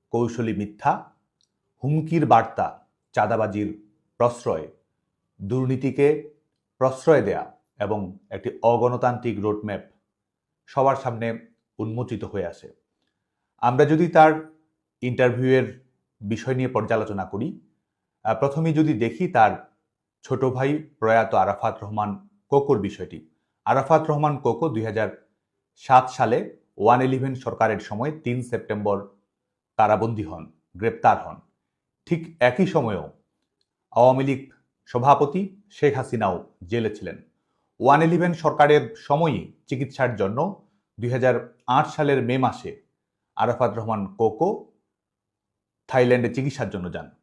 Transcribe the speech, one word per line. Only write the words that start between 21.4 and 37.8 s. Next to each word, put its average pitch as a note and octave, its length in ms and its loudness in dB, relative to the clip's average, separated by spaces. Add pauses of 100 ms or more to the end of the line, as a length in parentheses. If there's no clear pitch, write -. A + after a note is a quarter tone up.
রহমান G#2 440 -6 (200)
কোকোর C#3+ 320 2
বিষয়টি। F#2+ 400 -8 (460)
আরাফাত C3+ 440 2
রহমান D3 280 0
কোকো C3 320 -2
দুই A2 160 -4
হাজার G#2+ 240 -2 (680)
সাত - 340 4
সালে C3 480 -2 (200)
ওয়ান A#2+ 240 4
ইলেভেন C3 340 -2
সরকারের A2+ 440 -2
সময় A#2+ 320 -6 (120)
তিন B2 180 -4
সেপ্টেম্বর G#2 680 -2 (680)
কারাবন্দী A2 460 2
হন, D#2+ 280 -16 (260)
গ্রেপ্তার A2 460 2
হন। D#2+ 140 -16 (680)
ঠিক E3 340 -6
একই B2+ 280 2
সময়েও G#2+ 420 -2 (840)
আওয়ামী C3 320 4
লীগ C3+ 300 -6 (320)
সভাপতি C#3+ 760 2 (100)
শেখ C#3+ 240 0
হাসিনাও G#2+ 580 -4 (120)
জেলে A2 300 -4
ছিলেন। E2+ 220 -12 (640)
ওয়ান C#3 220 6